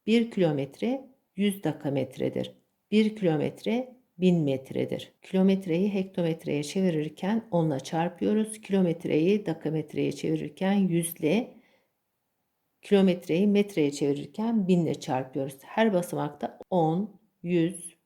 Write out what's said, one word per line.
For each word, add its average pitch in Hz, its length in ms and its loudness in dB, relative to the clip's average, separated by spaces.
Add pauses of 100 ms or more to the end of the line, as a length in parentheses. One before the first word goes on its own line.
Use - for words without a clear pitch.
Bir 233 260 2
kilometre 180 800 -2 (260)
yüz 196 280 0
dekametredir. - 920 -4 (360)
Bir 214 240 2
kilometre 185 800 -2 (220)
bin 175 260 4
metredir. 131 800 -2
Kilometreyi 190 720 2
hektometreye 165 720 -2
çevirirken 185 880 -2
on 165 180 2
ile 135 100 -2
çarpıyoruz. 190 840 -2
Kilometreyi 180 840 0
dekametreye 151 640 -4
çevirirken 160 600 -2
yüz 170 420 0
ile, 175 460 -2 (1200)
kilometreyi 190 640 4
metreye 202 440 2
çevirirken 156 760 -2
bin 175 180 4
ile 143 140 -2
çarpıyoruz. 135 640 -4
Her 220 300 0
basamakta 147 680 -4 (100)
on, 175 520 0 (220)
yüz, 175 640 -2